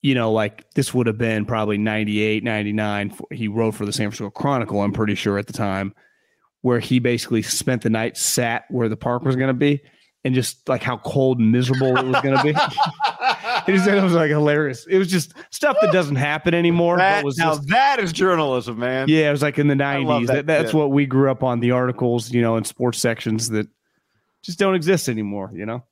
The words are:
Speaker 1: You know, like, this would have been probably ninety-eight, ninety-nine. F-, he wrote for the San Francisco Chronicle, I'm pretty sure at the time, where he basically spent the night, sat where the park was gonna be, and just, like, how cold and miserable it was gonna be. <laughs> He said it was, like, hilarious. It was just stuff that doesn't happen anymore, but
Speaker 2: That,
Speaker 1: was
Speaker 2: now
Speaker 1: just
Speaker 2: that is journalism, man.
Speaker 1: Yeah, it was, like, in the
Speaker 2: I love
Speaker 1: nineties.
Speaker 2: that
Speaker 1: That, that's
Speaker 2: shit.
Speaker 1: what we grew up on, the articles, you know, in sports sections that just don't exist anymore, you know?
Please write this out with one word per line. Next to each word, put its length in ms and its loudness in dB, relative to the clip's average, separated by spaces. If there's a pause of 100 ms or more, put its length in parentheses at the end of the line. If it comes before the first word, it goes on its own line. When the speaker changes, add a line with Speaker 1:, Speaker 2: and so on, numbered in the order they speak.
Speaker 1:
You 120 2
know, 180 0
like, 400 -4
this 220 -2
would 120 2
have 120 -2
been 260 -2
probably 320 -2
ninety-eight, 640 -2
ninety-nine. 720 -4
F-, 80 -20 (160)
he 120 -6
wrote 260 -2
for 100 -8
the 80 -6
San 180 -4
Francisco 200 -10
Chronicle, 500 -2
I'm 120 0
pretty 220 -2
sure 240 -2
at 80 -6
the 60 -16
time, 420 -6 (680)
where 180 2
he 200 0
basically 420 0
spent 400 -4
the 80 0
night, 260 -2
sat 540 -2
where 180 -2
the 80 -4
park 280 -2
was 120 0
gonna 160 0
be, 300 0 (420)
and 100 0
just, 360 -2
like, 120 -2
how 160 -4
cold 400 0
and 140 4
miserable 460 2
it 80 0
was 160 2
gonna 200 2
be. 180 2
<laughs> 40 4 (1040)
He 120 2
said 200 4
it 40 2
was, 120 2
like, 160 4
hilarious. 560 0
It 120 2
was 100 2
just 260 -2 (160)
stuff 320 0
that 100 4
doesn't 240 2
happen 380 0
anymore, 420 2
but 60 4
Speaker 2:
That, 220 2
Speaker 1:
was 120 -4
Speaker 2:
now 180 2
Speaker 1:
just 140 -8
Speaker 2:
that 320 4
is 100 -2
journalism, 680 0
man. 280 -2
Speaker 1:
Yeah, 220 4
it 40 2
was, 100 0
like, 160 -2
in 100 4
the 60 4 (100)
Speaker 2:
I 140 -2
love 80 -2
Speaker 1:
nineties. 220 0
Speaker 2:
that 60 2
Speaker 1:
That, 120 -2
that's 240 2
Speaker 2:
shit. 40 -2
Speaker 1:
what 160 2
we 140 4
grew 260 2
up 140 -2
on, 160 0
the 120 2
articles, 600 0
you 80 2
know, 160 2
in 80 -2
sports 340 -2
sections 520 -2
that 180 -4 (720)
just 160 -10
don't 160 2
exist 360 0
anymore, 440 -6
you 120 -10
know? 260 -8